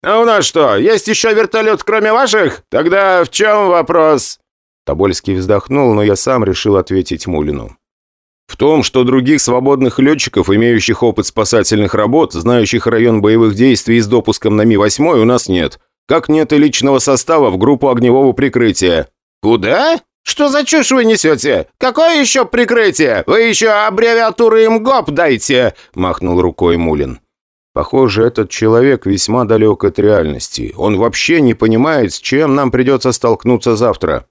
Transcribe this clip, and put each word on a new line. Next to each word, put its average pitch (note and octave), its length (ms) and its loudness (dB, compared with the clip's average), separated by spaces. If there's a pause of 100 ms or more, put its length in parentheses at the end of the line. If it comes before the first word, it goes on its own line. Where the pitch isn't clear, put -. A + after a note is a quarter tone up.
"А G#3 160 0
у A#3 60 2
нас G#3+ 220 0
что, C3 300 0
есть G3 320 0
ещё A3 260 0
вертолёт, A3 500 0
кроме G#3+ 280 0
ваших? A3 580 0
Тогда F3+ 520 0
в D#3+ 60 -2
чём G#3 400 0
вопрос?" D#3+ 720 0 (480)
Тобольский F#2 480 -2
вздохнул, G#2+ 580 0
но G#2 100 2
я G#2 140 2
сам B2+ 260 -2
решил G2 340 0
ответить F#2 500 -4
Мулину. D2 500 -6 (680)
"В - 100 -20
том, D3 260 2
что B2+ 220 0
других C3 380 2
свободных B2+ 560 0
лётчиков, C3+ 500 0
имеющих A2 540 0
опыт A2 240 0
спасательных G#2 680 -2
работ, A#2 380 0
знающих A2 540 0
район A2+ 340 2
боевых A2 340 2
действий A#2 440 2
и - 20 2
с G#2+ 60 -2
допуском G#2+ 500 0
на G#2+ 60 2
Ми-восьмой, A2+ 580 2
у A2 60 2
нас A#2+ 220 0
нет. F2+ 300 -4 (300)
Как D#3+ 220 0
нет D3+ 240 0
и D3 40 4
личного C#3 400 2
состава C3+ 520 0
в F#2 80 -4
группу C3 320 2
огневого B2 420 2
прикрытия". A2 760 0 (340)
"Куда? A#2+ 580 0 (220)
Что - 260 -2
за C#4 160 -2
чушь D4 280 0
вы B3+ 120 2
несёте? D3 640 0 (100)
Какое D4+ 420 0
ещё B3+ 260 0
прикрытие? G#3 800 0
Вы G#3 160 2
ещё G#3+ 440 0
аббревиатуру A3+ 680 0
имгоп A3 540 0
дайте!" C3+ 640 0 (200)
махнул F2+ 460 -2
рукой F2 380 0
Мулин. D2+ 420 -4 (520)
Похоже, A2+ 520 0
этот A#2 260 -2
человек A#2+ 560 0
весьма G#2 380 -2
далёк A2 400 2
от - 140 0
реальности. G2+ 760 -2
Он G2+ 200 -2
вообще A#2 440 -2
не A#2+ 140 2
понимает, A2+ 580 0
с - 60 -12
чем C#3 360 -2
нам C#3 160 -2
придётся C3 420 0
столкнуться A#2 640 -2
завтра. F#2 540 -2